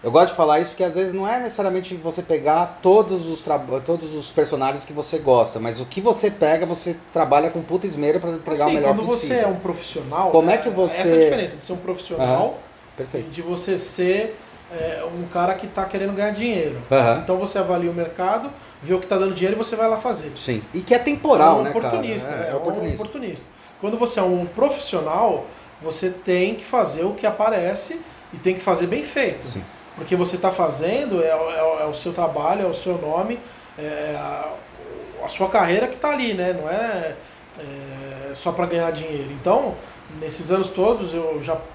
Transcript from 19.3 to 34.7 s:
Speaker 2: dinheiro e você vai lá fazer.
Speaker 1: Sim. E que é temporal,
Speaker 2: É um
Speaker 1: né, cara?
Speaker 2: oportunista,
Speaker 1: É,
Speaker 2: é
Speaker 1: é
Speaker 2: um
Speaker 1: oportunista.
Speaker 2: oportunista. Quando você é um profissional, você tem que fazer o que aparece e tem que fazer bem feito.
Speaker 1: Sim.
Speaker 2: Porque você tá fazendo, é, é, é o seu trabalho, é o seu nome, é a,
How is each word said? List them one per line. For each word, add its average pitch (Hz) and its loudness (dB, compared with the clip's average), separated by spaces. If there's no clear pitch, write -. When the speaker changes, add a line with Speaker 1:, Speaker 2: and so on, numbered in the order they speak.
Speaker 2:
dinheiro 185 0
e - -6
você 226 -4
vai 226 4
lá 220 2
fazer. 156 -4
Speaker 1:
Sim. 113 -4
E 180 -2
que 214 2
é 240 6
temporal, 277 6
Speaker 2:
É - 4
um - 0
Speaker 1:
né, 285 0
cara? - 0
Speaker 2:
oportunista, - -2
Speaker 1:
É, 147 -4
Speaker 2:
é - -4
Speaker 1:
é 139 -2
Speaker 2:
um - -2
Speaker 1:
oportunista. 175 -2
Speaker 2:
oportunista. 214 -10
Quando 214 -2
você 233 0
é 196 2
um 180 2
profissional, 190 0
você 160 -4
tem 185 0
que - -14
fazer 165 0
o 208 0
que - -8
aparece 208 0
e - -14
tem 185 0
que 185 -6
fazer 175 2
bem 277 -2
feito. 190 -2
Speaker 1:
Sim. 107 -8
Speaker 2:
Porque - -2
você 180 0
tá 190 2
fazendo, 185 0
é, 160 2
é, 160 2
é - 0
o 151 -2
seu 170 -6
trabalho, 170 0
é 185 0
o 170 0
seu 180 -2
nome, 175 -2
é 151 -6
a, 143 -6